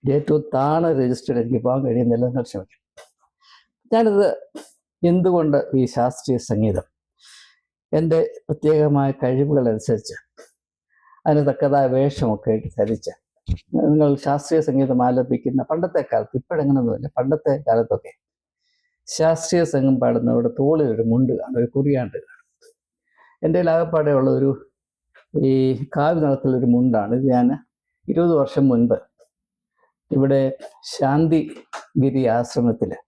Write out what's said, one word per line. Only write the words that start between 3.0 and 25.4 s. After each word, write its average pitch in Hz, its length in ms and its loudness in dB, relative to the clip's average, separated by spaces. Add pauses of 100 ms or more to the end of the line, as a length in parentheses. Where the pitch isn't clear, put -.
ഞാനിത് 214 360 4 (760)
എന്തുകൊണ്ട് 170 540 2 (180)
ഈ 131 100 4
ശാസ്ത്രീയ 123 520 -2 (120)
സംഗീതം 107 360 0 (1080)
എൻ്റെ 160 260 2 (240)
പ്രത്യേകമായ 151 680 2 (100)
കഴിവുകളനുസരിച്ച് 127 960 0 (1080)
അതിന് 151 200 2
തക്കതായ 139 420 0
വേഷമൊക്കെ 127 680 0
ഇട്ട് 107 220 -6
ധരിച്ച് 107 360 -2 (760)
നിങ്ങൾ 151 240 4 (140)
ശാസ്ത്രീയ 143 360 0
സംഗീതം 135 420 0
ആലപിക്കുന്ന 127 680 0
പണ്ടത്തെ 170 320 -2 (100)
കാലത്ത്, 110 280 -4
ഇപ്പോഴങ്ങനൊന്നുമില്ല, 139 760 -2
പണ്ടത്തെ 139 380 0 (140)
കാലത്തൊക്കെ 113 460 0 (920)
ശാസ്ത്രീയ 165 640 0
സംഗീതം 135 280 2
പാടുന്നവരുടെ 120 600 0
തോളിലൊരു 139 520 0
മുണ്ട് 120 280 2
കാണും, - 200 -8
ഒരു 120 140 0
കുറിയാണ്ട് 135 440 -2
കാണും. - 280 -20 (1000)
എൻ്റെ 165 160 0
കയ്യിൽ 175 140 0
ആകപ്പാടെ 160 460 0
ഉള്ള 131 100 2 (100)
ഒരു 135 100 2 (1000)